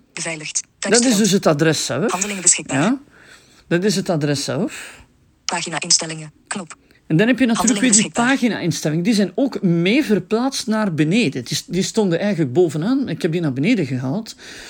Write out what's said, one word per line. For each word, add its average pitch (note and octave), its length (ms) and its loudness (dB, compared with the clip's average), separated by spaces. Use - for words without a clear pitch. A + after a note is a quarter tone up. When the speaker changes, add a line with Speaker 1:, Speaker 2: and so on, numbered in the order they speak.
Speaker 1:
beveiligd. D#3+ 500 -8
Speaker 2:
Dat G3 140 -2
is A#3 60 6
Speaker 1:
Tekstveld. A#3 240 4
Speaker 2:
dus G3 100 2
het G3+ 140 2
adres D#3+ 400 2
zelf. C#3 260 -2
Speaker 1:
Handelingen F#3+ 300 -4
beschikbaar. - 400 0
Speaker 2:
Ja, B3+ 180 0
dat F3 160 0
is F#3+ 120 2
het F#3 120 -4
adres D3 360 0
zelf. - 560 -6
Speaker 1:
Pagina E3+ 360 -4
instellingen, D#3+ 520 -4
knop. F#3 300 -10
Speaker 2:
En D#3+ 100 2
dan C#3 100 4
heb B3+ 120 2
je C4 80 2
natuurlijk A3+ 100 2
Speaker 1:
Handelingen A3 240 0
Speaker 2:
weer B3+ 100 4
die - 0 -
Speaker 1:
beschikbaar. A#3 240 0
Speaker 2:
pagina-instellingen. E3+ 800 0
Die A3+ 100 2
zijn F#3+ 200 0
ook B3+ 280 0
mee F#3+ 420 4
verplaatst A3 600 -2
naar G#3+ 280 -2
beneden. D#3+ 500 0
Die, - 220 -6
die F3+ 160 -2
stonden G3 380 0
eigenlijk E3 320 0
bovenaan. F3+ 560 2
Ik E3 140 -6
heb E3+ 100 0
die F3 80 0
naar D3 120 0
beneden C#3+ 340 2
gehaald. C3 500 -4